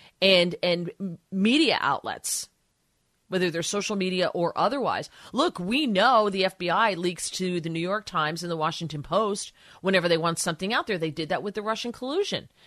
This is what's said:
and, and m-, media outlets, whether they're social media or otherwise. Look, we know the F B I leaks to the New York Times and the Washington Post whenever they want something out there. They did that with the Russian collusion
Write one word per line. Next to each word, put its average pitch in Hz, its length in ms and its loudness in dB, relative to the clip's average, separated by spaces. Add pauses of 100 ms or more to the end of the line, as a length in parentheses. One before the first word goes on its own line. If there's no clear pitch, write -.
(220)
and, 180 420 6
and 175 280 0 (100)
m-, 180 160 -8 (120)
media 220 520 4
outlets, - 640 -4 (800)
whether 180 240 0
they're 165 100 -2
social 202 360 -2
media 185 300 0
or 170 300 -2
otherwise. 185 520 0 (240)
Look, 302 260 0
we 233 260 0
know 214 440 6
the 190 160 0
F 185 120 -2
B 175 120 -4
I 202 240 2
leaks 175 380 -4
to 180 280 -2
the 160 100 -6
New 165 120 -2
York 196 240 -4
Times 160 360 -2
and 175 80 -6
the 170 60 -2
Washington 156 480 -4
Post 208 480 -2 (300)
whenever 185 260 2
they 170 100 4
want 165 220 0
something 185 340 -4
out 269 140 -2
there. 202 100 -2
They 160 140 -4
did 156 160 -6
that 156 160 -2
with 202 120 -8
the 214 60 -8
Russian 220 300 -4
collusion 269 560 -4 (200)